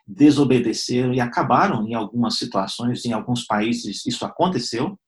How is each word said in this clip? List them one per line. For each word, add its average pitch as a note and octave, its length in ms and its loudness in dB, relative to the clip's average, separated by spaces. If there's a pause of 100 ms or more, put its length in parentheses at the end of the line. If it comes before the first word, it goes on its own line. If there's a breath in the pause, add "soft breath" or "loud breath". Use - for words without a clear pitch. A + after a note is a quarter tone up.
desobedeceram B2 1080 4
e B2+ 60 2
acabaram C3 680 2
em A#2 60 -6
algumas A2 420 -2
situações, A#2+ 680 -4
em A#2 60 -2
alguns A#2 340 -4
países G#2+ 580 -2
isso - 220 -4
aconteceu F3 800 -2